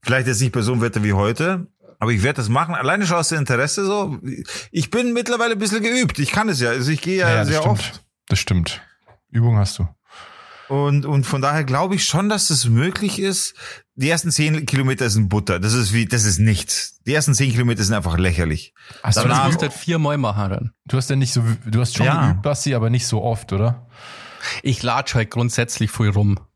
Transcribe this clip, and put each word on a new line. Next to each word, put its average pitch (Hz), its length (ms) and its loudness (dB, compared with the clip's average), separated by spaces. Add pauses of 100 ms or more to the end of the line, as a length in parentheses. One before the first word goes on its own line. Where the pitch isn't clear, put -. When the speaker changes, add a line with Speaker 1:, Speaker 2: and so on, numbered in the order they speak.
Speaker 1:
Vielleicht 123 260 0
jetzt 120 140 0
nicht 127 100 2
bei 127 100 -2
so 110 120 0
einem 117 80 0
Wetter 110 220 0
wie 104 100 2
heute, 151 540 0 (320)
aber 110 120 0
ich 101 120 0
werd 135 140 0
das 110 120 -2
machen. 160 260 0
Alleine 175 300 0
schon 175 120 0
aus 165 120 0
dem 160 100 -2
Interesse 139 460 0
so. 196 340 -2 (520)
Ich 175 180 -2
bin 240 240 0
mittlerweile 233 400 0
ein 202 60 -4
bisschen 214 240 -2
geübt. 233 360 0
Ich 139 120 0
kann 220 180 0
es 147 100 -2
ja. 120 100 0
Also 127 220 0
ich 156 100 -2
gehe 185 160 -2
ja 180 120 2
Speaker 2:
Ja, 165 100 2
das 104 100 0
Speaker 1:
sehr 156 120 2
Speaker 2:
stimmt. 131 180 2
Speaker 1:
oft. - 240 -10 (240)
Speaker 2:
Das 101 120 2
stimmt. - 420 -2 (480)
Übung 117 280 2
hast 101 220 0
du. 90 80 0 (800)
Speaker 1:
Und, 143 380 0
und 139 200 0
von 139 180 -2
daher 147 200 0
glaube 143 300 0
ich - 120 0
schon, 190 220 0
dass 208 220 0
es 127 160 0
möglich 175 540 0
ist. 190 340 -2 (400)
Die 135 160 -2
ersten 170 220 0
zehn 156 340 2
Kilometer 131 460 0
sind 104 180 2
Butter. 98 300 0
Das 107 140 0
ist 113 200 0
wie, 117 140 2
das 113 180 2
ist 90 140 2
nichts. - 680 0
Die 131 80 -2
ersten 147 220 2
zehn 131 160 2
Kilometer 117 320 2
sind 98 120 2
einfach 85 220 0
lächerlich. 82 560 0 (300)
Speaker 2:
Hast 107 140 2
du 107 40 2
Speaker 3:
Aber 120 80 4
das 120 80 4
Speaker 1:
Danach 135 140 4
Speaker 3:
musst 165 100 0
du 156 60 0
halt 139 60 -6
viermal 151 440 0
machen 104 320 0
dann. 117 220 -4 (140)
Speaker 2:
Du 127 120 -2
hast 131 140 -2
ja 139 40 2
nicht 135 180 0
so, 120 100 2 (240)
du 110 140 0
hast 120 140 -2
schon 127 120 2
Speaker 1:
Ja. 147 220 2
Speaker 2:
geübt, 95 120 0
Basti, 143 320 -2
aber 113 160 0
nicht 120 160 0
so 110 180 0
oft, 110 300 -4
oder? 117 340 0 (760)
Speaker 3:
Ich 131 180 0
latsch 123 320 -2
halt 113 160 2
grundsätzlich 117 640 -2
viel 107 180 2
rum. 101 280 2 (180)